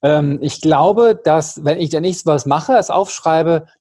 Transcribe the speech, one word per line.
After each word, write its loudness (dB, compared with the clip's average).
Ähm, 2
ich -6
glaube, 2
dass, -2
wenn 0
ich -4
da -2
nichts -4
was 0
mache, -2
das 2
aufschreibe, 0